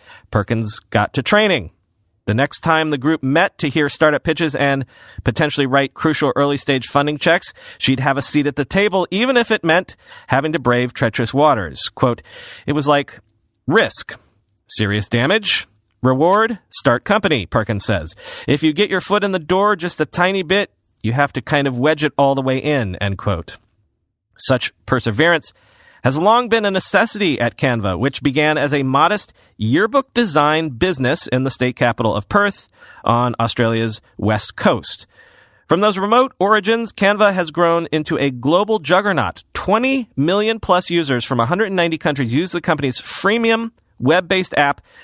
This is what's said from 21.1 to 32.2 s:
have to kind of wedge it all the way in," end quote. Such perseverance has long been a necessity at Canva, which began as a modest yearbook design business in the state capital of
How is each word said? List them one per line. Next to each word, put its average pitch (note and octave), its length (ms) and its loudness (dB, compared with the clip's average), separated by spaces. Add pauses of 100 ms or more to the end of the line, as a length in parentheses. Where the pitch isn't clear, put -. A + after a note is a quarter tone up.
have C#3 200 2
to C3 80 -6
kind C#3+ 260 0
of B2+ 120 -2
wedge D3+ 260 2
it D3+ 120 -2
all C#3 200 2
the C3+ 60 0
way C3 160 0
in," B2 380 -2
end G2 220 -4
quote. F2 380 -6 (840)
Such - 340 -2 (140)
perseverance C3 680 0 (500)
has C3 140 0
long A3+ 320 2
been G#3+ 160 2
a G3+ 60 0
necessity G3 680 0
at A#2+ 200 -2
Canva, G#2 400 0
which C3 240 -2
began D3+ 340 2
as C#3 160 0
a C#3+ 100 0
modest D3+ 520 0 (240)
yearbook G3 560 0
design D#3 560 2
business C3 560 -2
in B2+ 180 -2
the C3+ 60 -2
state B2+ 260 -2
capital A#2 400 0
of G#2 140 -6